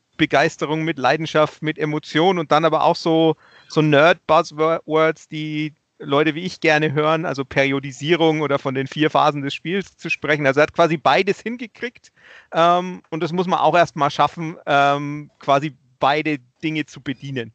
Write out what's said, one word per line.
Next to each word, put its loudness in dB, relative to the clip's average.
Begeisterung, 0
mit -6
Leidenschaft, 0
mit -4
Emotion 0
und -2
dann 4
aber 2
auch 2
so, 2
so 0
Nerd-Buzzwords, 2
die -6
Leute 0
wie -8
ich -10
gerne 2
hören, 0
also -6
Periodisierung 0
oder 0
von -6
den -4
vier -2
Phasen 2
des -8
Spiels -8
zu -12
sprechen. -2
Also 2
er 4
hat -2
quasi 2
beides 0
hingekriegt, -12
ähm, 2
und -8
das -4
muss -2
man 0
auch 2
erstmal 2
schaffen, -2
ähm, 0
quasi 0
beide 0
Dinge -4
zu -20
bedienen. -8